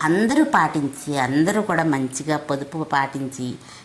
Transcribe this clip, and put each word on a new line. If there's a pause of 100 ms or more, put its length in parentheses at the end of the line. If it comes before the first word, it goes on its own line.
అందరూ
పాటించి,
అందరూ
కూడా
మంచిగా
పొదుపు
పాటించి, (320)